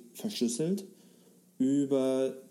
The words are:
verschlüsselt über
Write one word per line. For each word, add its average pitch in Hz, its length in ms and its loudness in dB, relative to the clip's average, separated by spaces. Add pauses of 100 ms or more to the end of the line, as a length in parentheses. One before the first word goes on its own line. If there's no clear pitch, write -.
(140)
verschlüsselt 156 680 -2 (720)
über 131 760 2 (160)